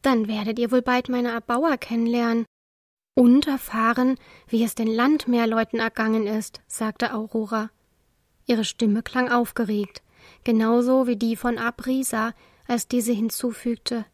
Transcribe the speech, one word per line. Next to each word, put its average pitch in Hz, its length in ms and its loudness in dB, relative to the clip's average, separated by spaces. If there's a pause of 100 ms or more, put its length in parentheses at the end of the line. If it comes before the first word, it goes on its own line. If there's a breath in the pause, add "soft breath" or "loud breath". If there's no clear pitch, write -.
"Dann 240 240 2
werdet 214 320 -4
ihr 233 140 0
wohl 247 100 4
bald 247 260 0
meine 247 220 -2
Erbauer 247 460 -2
kennenlernen 233 680 0 (720)
und 254 320 8
erfahren, 254 720 0 (320 loud breath)
wie 233 160 2
es 226 100 -4
den 226 140 -2
Landmeerleuten 233 920 2
ergangen 220 480 0
ist", 220 400 -6
sagte 220 480 -6
Aurora. 220 560 -4 (760)
Ihre 226 180 2
Stimme 214 380 0
klang 247 280 -2
aufgeregt, 214 720 -2 (400 soft breath)
genauso 240 640 4
wie 240 100 0
die 226 200 -2
von 240 220 -4
Abrisa, 240 760 -4 (320 soft breath)
als 240 220 -2
diese 240 240 0
hinzufügte 226 1000 -4